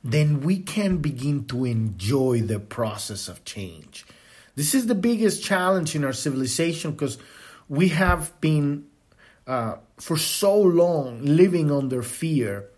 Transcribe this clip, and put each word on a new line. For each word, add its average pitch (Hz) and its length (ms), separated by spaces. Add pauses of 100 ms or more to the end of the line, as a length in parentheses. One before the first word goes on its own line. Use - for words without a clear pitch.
then 147 380
we 180 160
can 185 400
begin 143 480
to 127 200
enjoy 117 760
the 110 180
process 104 680
of - 180
change. - 640 (480)
This 147 180
is 262 140
the 233 80
biggest 220 480
challenge 185 520
in 147 80
our 131 100
civilization 151 840
'cause - 240 (500)
we 165 200
have 175 520
been, 147 440 (600)
uh, 117 320 (200)
for - 200
so 202 440
long 170 640
living 160 480
under 131 320
fear. 110 640 (120)